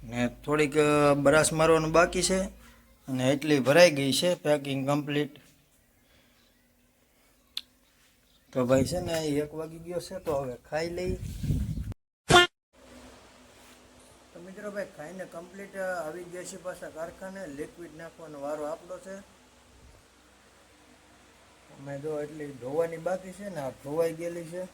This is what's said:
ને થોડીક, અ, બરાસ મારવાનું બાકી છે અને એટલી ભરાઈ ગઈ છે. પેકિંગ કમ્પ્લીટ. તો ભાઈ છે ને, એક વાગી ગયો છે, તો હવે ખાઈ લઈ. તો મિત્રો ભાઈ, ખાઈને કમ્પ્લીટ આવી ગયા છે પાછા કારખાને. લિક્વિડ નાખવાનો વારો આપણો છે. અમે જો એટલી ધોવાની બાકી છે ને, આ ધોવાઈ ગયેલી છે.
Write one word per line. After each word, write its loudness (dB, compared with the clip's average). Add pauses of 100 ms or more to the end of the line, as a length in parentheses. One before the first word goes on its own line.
ને -2
થોડીક, 0
અ, 6
બરાસ 6
મારવાનું 4
બાકી 4
છે 2 (580)
અને 2
એટલી 4
ભરાઈ 8
ગઈ 0
છે. 2
પેકિંગ -2
કમ્પ્લીટ. -2 (3000)
તો 0
ભાઈ 6
છે -2
ને, -4
એક -2
વાગી -10
ગયો -6
છે, -10
તો -2
હવે -4 (140)
ખાઈ -2
લઈ. -4 (3250)
તો -18
મિત્રો -14
ભાઈ, -6 (120)
ખાઈને -12
કમ્પ્લીટ -14
આવી -6
ગયા -14
છે -14
પાછા -12
કારખાને. -12
લિક્વિડ -14
નાખવાનો -16
વારો -6
આપણો -10
છે. -16 (2500)
અમે -10
જો -6
એટલી -10
ધોવાની -4
બાકી -6
છે -12
ને, -8
આ -6
ધોવાઈ -2
ગયેલી -8
છે. -10